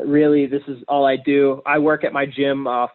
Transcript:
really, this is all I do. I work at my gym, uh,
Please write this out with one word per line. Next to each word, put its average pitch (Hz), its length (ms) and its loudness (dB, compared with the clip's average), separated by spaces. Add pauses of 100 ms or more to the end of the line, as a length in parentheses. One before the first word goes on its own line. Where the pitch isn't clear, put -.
really, 147 420 4
this 143 200 -4
is 127 220 -12
all 139 180 2
I 135 100 2
do. 139 480 0
I 147 140 0
work 151 260 0
at - 80 -4
my 139 140 -2
gym, 139 400 -4
uh, 120 280 -2